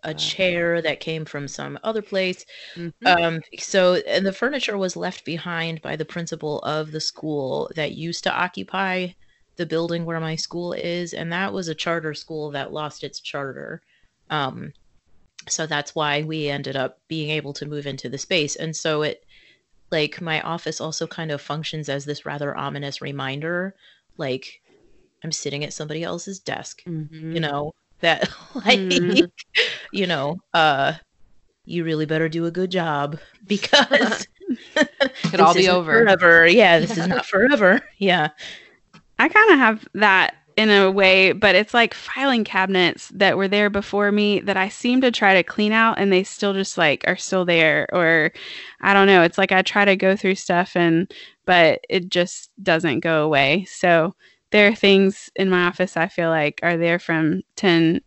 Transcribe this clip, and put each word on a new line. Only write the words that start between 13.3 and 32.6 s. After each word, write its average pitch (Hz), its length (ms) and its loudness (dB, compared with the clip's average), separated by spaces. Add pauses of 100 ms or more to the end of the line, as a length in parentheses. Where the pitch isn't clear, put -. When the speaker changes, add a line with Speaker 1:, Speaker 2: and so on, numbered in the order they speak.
Speaker 1:
Um, 143 420 -6 (760)
so - 180 -4
that's 147 280 -6
why 147 280 -2
we 156 260 -6
ended 139 280 -8
up 131 220 -6 (100)
being 156 220 -8
able 147 240 -6
to 143 120 -12
move 147 200 -10
into 139 220 -10
the 135 100 -10
space. 151 380 -4
And 160 200 -8
so 151 260 -2
it, - 220 -8 (680)
like, 151 280 -4
my 160 220 -6
office 165 380 -8
also 160 260 -8
kind 156 240 -10
of 143 100 -6
functions 151 480 -8
as 139 160 -6
this 147 220 -10
rather 143 300 -8
ominous 139 440 -10
reminder, 143 720 -8 (440)
like, - 420 -8 (640)
I'm 165 80 -8
sitting 143 320 -8
at - 80 -12
somebody 156 300 -10
else's 175 380 -10
desk, - 460 -12
Speaker 2:
Mm-hmm. 160 460 -10
Speaker 1:
you 165 80 -4
know, 147 320 -6 (280)
that, 165 280 0 (160)
<laughs> - 100 -20
like, 240 260 2
Speaker 3:
Mm-hmm. 180 460 2 (680)
Speaker 1:
you 190 140 -2
know, 160 320 -2 (160)
uh, 151 400 4 (680)
you 170 200 -4
really 156 220 -2
better 160 220 0
do 165 180 -4
a 170 40 -2
good 180 200 -4